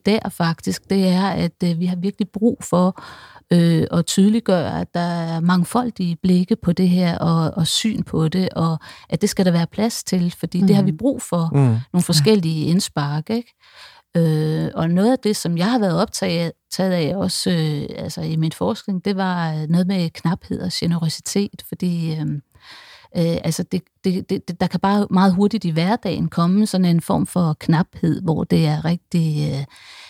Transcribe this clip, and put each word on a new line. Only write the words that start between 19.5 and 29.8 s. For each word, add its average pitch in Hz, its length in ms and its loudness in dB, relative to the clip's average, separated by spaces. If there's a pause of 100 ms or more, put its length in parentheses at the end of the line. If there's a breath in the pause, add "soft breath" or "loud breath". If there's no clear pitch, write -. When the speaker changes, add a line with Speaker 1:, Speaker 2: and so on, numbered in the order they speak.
Speaker 1:
øh, 156 160 -4
noget 175 180 2
med 180 220 0
knaphed - 520 -6
og 180 120 -4
generøsitet, 170 920 -4
fordi, 170 480 -4
øhm, 147 260 -6 (760 loud breath)
øh, 170 260 0
altså 165 200 -2
det, 175 180 -6 (220)
det, 190 260 -2
det, - 180 -4
det, 175 140 -6
der 180 60 0
kan 175 120 -2
bare 196 300 2
meget 190 240 4
hurtigt 202 320 0
i 170 40 -2
hverdagen 170 580 0
komme 180 380 2
sådan 185 200 0
en 170 160 4
form - 240 0
for 165 340 0
knaphed, 165 600 0
hvor 165 220 -2
det 165 240 2
er 151 180 -2
rigtig, 160 680 -2
øh, 139 120 -6 (440 loud breath)